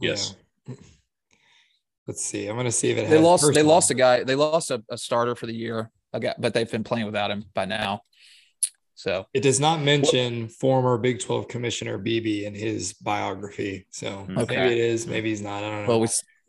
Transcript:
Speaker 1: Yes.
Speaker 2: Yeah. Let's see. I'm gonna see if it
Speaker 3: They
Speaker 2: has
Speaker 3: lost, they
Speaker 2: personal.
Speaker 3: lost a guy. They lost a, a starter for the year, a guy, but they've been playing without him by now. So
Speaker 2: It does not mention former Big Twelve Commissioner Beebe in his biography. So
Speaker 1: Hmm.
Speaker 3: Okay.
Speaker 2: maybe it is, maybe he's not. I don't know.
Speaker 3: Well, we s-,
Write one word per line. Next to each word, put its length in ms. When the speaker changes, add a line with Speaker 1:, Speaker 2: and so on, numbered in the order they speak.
Speaker 1:
Yes. 340
Speaker 2:
Yeah. 80
Let's 180
see. 220
I'm 100
gonna 140
see 200
if 80
it 100
Speaker 3:
They 80
Speaker 2:
has 80
Speaker 3:
lost, 180
they 60
Speaker 2:
personal. 200
Speaker 3:
lost 220
a 40
guy. 300
They 100
lost 360
a, 180
a 80
starter 380
for 120
the 80
year, 360
a 80
guy, 180
but 160
they've 160
been 140
playing 220
without 240
him 220
by 120
now. 380
So 400
Speaker 2:
It 80
does 180
not 220
mention 640
former 500
Big 220
Twelve 280
Commissioner 500
Beebe 480
in 80
his 400
biography. 960
So 200
Speaker 1:
Hmm. 160
Speaker 3:
Okay. 180
Speaker 2:
maybe 180
it 40
is, 280
maybe 240
he's 120
not. 220
I 60
don't 120
know. 60
Speaker 3:
Well, 120
we 60
s-, 160